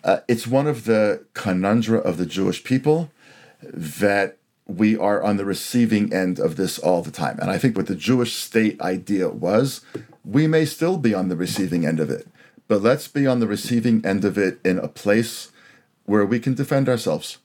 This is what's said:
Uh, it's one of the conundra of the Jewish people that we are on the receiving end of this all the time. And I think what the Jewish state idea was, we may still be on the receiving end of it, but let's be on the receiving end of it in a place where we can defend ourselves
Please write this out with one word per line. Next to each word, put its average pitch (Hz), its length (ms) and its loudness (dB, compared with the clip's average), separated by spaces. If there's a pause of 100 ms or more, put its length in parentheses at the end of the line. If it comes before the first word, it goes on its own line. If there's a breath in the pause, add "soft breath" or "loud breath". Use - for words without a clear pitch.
Uh, 92 260 0
it's 117 180 0
one 135 200 2
of 117 200 -4
the 107 480 0
conundra 104 680 0
of 87 160 -2
the 87 100 -4
Jewish 92 380 -2
people 151 460 0 (520 soft breath)
that 98 760 -2 (280)
we 107 300 2
are 101 260 0
on 101 140 2
the 98 80 -2
receiving 107 680 0
end 92 280 0
of 82 180 -2
this 92 220 -2
all 85 240 2
the 78 80 -10
time. 71 280 -6
And 92 120 -4
I 95 80 -2
think 120 180 2
what 95 100 -2
the 95 80 -4
Jewish 123 400 0
state - 460 0
idea 92 480 -2
was, 113 540 0 (420 loud breath)
we 143 220 2
may 160 180 4
still 165 320 -2
be 123 160 2
on 95 160 0
the 90 80 -2
receiving 87 480 -2
end 78 160 0
of 76 80 0
it, - 180 -6 (400 soft breath)
but 104 140 2
let's 123 280 2
be 139 180 0
on 123 140 2
the 113 60 2
receiving 110 600 0
end 98 180 0
of 101 140 0
it 95 260 0
in 92 140 2
a - 100 -6
place - 640 -2 (540 soft breath)
where 101 180 2
we 117 160 0
can 131 140 -2
defend 135 340 0
ourselves 113 560 -2